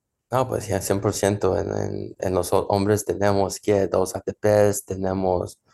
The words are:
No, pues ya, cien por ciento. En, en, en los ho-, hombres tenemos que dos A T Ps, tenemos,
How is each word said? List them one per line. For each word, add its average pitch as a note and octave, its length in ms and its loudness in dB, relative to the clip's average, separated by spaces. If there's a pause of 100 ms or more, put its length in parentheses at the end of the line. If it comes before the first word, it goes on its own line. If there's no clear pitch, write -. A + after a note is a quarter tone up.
(320)
No, B2 180 0
pues G#2 180 -4
ya, G2 140 -2
cien G2 180 -2
por G2 140 0
ciento. G2 460 0
En, F#2 100 -4
en, G2+ 480 -6
en F#2+ 160 -2
los F2+ 200 0
ho-, F#2+ 160 2
hombres G2+ 360 2
tenemos G2 540 0
que G2 260 2
dos F#2 300 0
A F#2+ 60 -6
T G2 120 -6
Ps, G#2 500 4
tenemos, F#2+ 800 -2 (120)